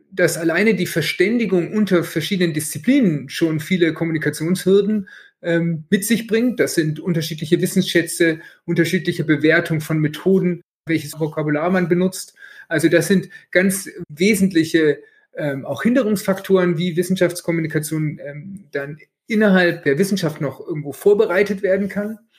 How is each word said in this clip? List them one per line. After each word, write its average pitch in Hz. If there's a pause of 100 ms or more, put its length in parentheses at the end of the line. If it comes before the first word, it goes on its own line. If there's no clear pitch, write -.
(100)
dass 180
alleine 175
die 170
Verständigung 180
unter 190
verschiedenen 165
Disziplinen 151
schon 160
viele 165
Kommunikationshürden, 180 (320)
ähm, 170
mit 196
sich 226
bringt. 226
Das 127
sind 156
unterschiedliche 165
Wissensschätze, 170 (240)
unterschiedliche 170
Bewertung 156
von 156
Methoden, 170 (240)
welches 151
Vokabular 151
man 180
benutzt. 180 (340)
Also 160
das 160
sind 190 (220)
ganz 190 (180)
wesentliche, 165 (360)
ähm, 139
auch 143
Hinderungsfaktoren, 190
wie 170
Wissenschaftskommunikation, 160
ähm, 143
dann 147 (280)
innerhalb 190
der 139
Wissenschaft 190
noch 135
irgendwo 143
vorbereitet 202
werden 196
kann. 208 (200)